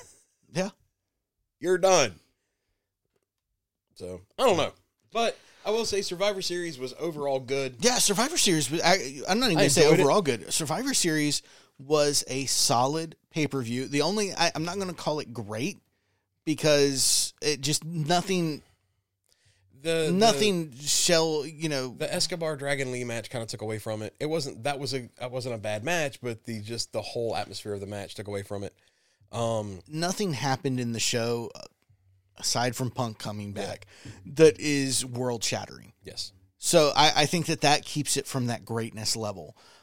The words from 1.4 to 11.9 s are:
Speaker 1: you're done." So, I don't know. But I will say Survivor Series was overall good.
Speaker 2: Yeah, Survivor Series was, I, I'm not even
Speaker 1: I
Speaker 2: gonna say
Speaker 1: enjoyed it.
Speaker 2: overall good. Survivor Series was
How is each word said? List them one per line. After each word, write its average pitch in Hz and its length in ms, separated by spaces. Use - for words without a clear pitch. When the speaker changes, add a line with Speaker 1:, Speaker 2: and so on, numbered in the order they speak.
Speaker 1:
you're 180 180
done." 165 420
So, 90 260
I 240 100
don't 185 100
know. 113 140
But 220 260
I - 40
will 220 160
say 196 160
Survivor 190 400
Series 175 360
was 127 220
overall 143 400
good. 131 400
Speaker 2:
Yeah, 240 200
Survivor 240 380
Series 156 320
was, 160 140
I, 147 460
I'm 202 100
not 262 80
even 165 120
Speaker 1:
I - 20
Speaker 2:
gonna 180 80
say 160 140
Speaker 1:
enjoyed 160 160
it. - 20
Speaker 2:
overall 160 200
good. 123 320
Survivor 180 400
Series 151 480
was 143 500